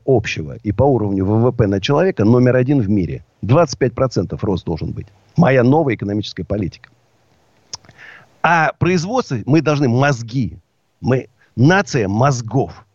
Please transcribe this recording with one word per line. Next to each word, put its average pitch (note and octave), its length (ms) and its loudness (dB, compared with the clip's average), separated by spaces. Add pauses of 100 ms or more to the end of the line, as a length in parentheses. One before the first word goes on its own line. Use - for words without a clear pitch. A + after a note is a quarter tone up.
общего D#2 580 -2
и G#2 100 -4
по B2 100 0
уровню G#2 420 0
В G#2+ 160 0
В B2 120 2
П A#2+ 140 0
на G2 140 0
человека D3 440 0
номер B2 320 4
один C3 240 2
в G2 100 -2
мире. D#2+ 340 -2 (180)
Двадцать C#3+ 360 2
пять B2 160 -2
процентов G2+ 500 -4
рост F#2 200 -4
должен E2 260 -6
быть. - 160 -12 (300)
Моя C3+ 260 4
новая C3+ 320 2
экономическая G2 500 -6
политика. - 460 -8 (1500)
А D#3+ 360 2
производство, F3+ 680 -2
мы D3+ 140 4
должны C#3+ 280 0
мозги. A#2 720 -2 (420)
Мы C3 280 -2 (280)
нация C3 520 2
мозгов. A#2+ 760 -2 (100)